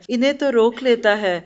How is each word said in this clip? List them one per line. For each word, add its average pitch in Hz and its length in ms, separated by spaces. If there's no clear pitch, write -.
انہیں 247 240
تو 285 200
روک 233 300
لیتا 233 380
ہے 180 260